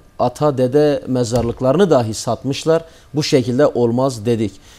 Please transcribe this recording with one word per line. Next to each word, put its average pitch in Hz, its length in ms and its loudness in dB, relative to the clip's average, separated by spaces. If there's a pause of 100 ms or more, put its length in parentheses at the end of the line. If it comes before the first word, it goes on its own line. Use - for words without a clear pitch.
(200)
ata 131 380 -2
dede 139 500 2
mezarlıklarını 127 840 0
dahi 120 240 2
satmışlar. 139 720 -2 (300)
"Bu 147 100 -2
şekilde 131 440 2
olmaz." 120 580 0
dedik. 110 260 -2 (280)